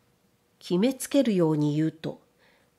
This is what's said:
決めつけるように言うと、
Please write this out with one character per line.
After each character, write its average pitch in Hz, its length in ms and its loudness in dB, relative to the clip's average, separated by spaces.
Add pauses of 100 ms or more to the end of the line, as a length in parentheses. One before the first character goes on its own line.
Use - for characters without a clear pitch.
(600)
決 - 180 -2
め 240 160 0
つ - 140 -12
け 277 160 2
る 220 120 0
よ 165 160 2
う 156 60 0
に 147 180 0
言 156 120 0
う 156 40 -4
と、 147 280 -12 (600)